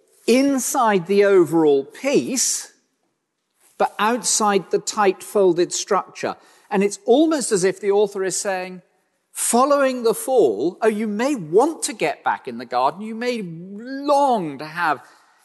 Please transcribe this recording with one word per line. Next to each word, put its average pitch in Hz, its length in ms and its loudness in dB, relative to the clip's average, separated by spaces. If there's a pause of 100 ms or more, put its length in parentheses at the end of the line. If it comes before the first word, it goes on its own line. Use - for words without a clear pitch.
(260)
inside 240 800 0
the 202 180 2
overall 160 600 4
piece, 220 880 -2 (1040)
but - 220 -2
outside 202 720 0
the 202 80 0
tight 190 440 -2
folded 180 500 2
structure. - 640 -4 (340)
And 196 120 0
it's 202 220 -2
almost 294 480 2
as 185 120 2
if 185 160 0
the 202 100 -2
author 202 340 0
is 180 120 -4
saying, 185 460 -6 (480)
"Following 262 720 2
the 220 100 2
fall, 151 680 0
oh, 220 80 2
you 220 180 0
may 233 280 -2
want 214 500 0
to 294 80 -6
get 160 320 -4
back 113 240 -4
in 117 100 -10
the 123 60 -12
garden, 135 380 -2
you 220 120 -12
may 240 280 -6
long 214 1160 -2
to 151 80 -12
have 156 400 -4 (380)